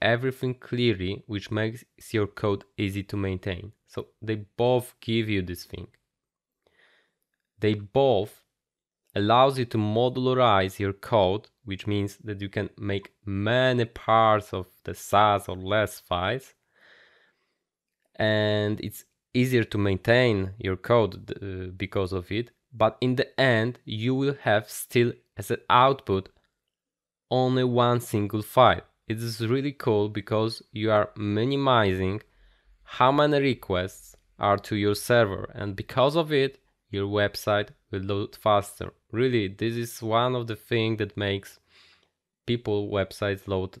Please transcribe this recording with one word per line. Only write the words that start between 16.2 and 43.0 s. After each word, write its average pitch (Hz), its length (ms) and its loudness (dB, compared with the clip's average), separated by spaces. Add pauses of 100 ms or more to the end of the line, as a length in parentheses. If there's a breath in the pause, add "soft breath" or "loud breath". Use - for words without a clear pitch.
And 107 640 2
it's - 240 -10 (280)
easier 127 300 4
to 107 140 -6
maintain 101 800 2
your 95 180 -4
code, 107 560 0 (100)
uh, 92 340 -10
because 95 360 -4
of 92 200 -6
it. 117 200 -4 (220)
But 110 260 2
in 127 160 0
the - 240 -2
end, 123 460 2
you 110 280 -2
will 135 280 -2
have 110 280 0
still - 440 0 (240)
as - 140 -6
an - 180 -4
output 123 600 2 (1040)
only 127 320 2
one 120 380 2
single 107 400 -2
file. 117 400 4 (260)
It 110 100 -4
is 113 300 -6
really 135 240 0
cool 107 380 0
because 110 520 -4 (100)
you 107 200 -2
are 104 260 4
minimizing 107 1040 0 (600)
how - 280 2
many 147 280 2
requests 98 760 -4 (220)
are 101 200 2
to - 180 -6
your 104 200 0
server, 104 580 0
and 101 220 -8
because 131 400 0
of 160 160 -2
it, 135 280 0 (320)
your 98 160 -4
website 104 600 0 (220)
will 98 100 -6
load 101 340 -6
faster. 101 580 0 (180)
Really, 117 360 0
this 110 280 -6
is 117 260 -10
one 117 340 0
of 117 120 -6
the 113 80 -8
things 113 420 -2
that 104 200 -4
makes 98 420 -4 (880 soft breath)
people 107 420 -2
websites 98 580 -4